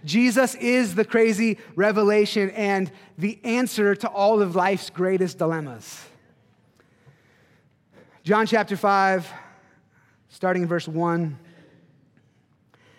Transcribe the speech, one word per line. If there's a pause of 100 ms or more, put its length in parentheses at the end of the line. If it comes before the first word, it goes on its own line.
Jesus
is
the
crazy (160)
revelation
and (280)
the
answer
to
all
of
life's
greatest
dilemmas. (2250)
John
chapter
five, (960)
starting
in
verse
one. (1600)